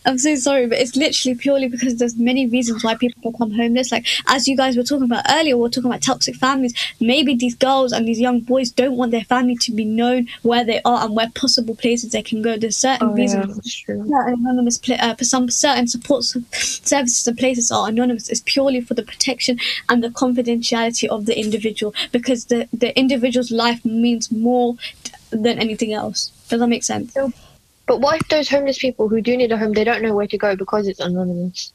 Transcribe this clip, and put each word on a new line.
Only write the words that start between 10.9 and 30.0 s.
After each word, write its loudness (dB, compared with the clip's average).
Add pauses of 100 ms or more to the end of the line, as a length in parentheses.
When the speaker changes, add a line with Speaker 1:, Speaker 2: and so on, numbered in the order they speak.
Speaker 1:
and -4
where 0
possible 0
places -2
they -2
can -4
go. 0
There's -2
certain 0
Speaker 2:
Oh, -2
Speaker 1:
reasons, 2
Speaker 2:
yeah, -8
that's -10
true. -8
Speaker 1:
certain 0
anonymous 2
pla-, -2
uh, 0
for -4
some 2
certain 2
support 0
s-, -6
services 0
and -2
places 0
are 0
anonymous. 0
It's -4
purely 2
for -4
the -4
protection -4 (280)
and 4
the -2
confidentiality 0
of -4
the 0
individual, -2 (160)
because 0
the, 0
the 0
individual's 2
life 0
means 0
more 2 (280)
t-, -14 (180)
than 0
anything -2
else. -6 (180)
Does 0
that 2
make 0
sense? -6 (680)
Speaker 2:
But 2
what 2
if -6
those 2
homeless 0
people -2
who 2
do 0
need 2
a 0
home, -2
they 2
don't 0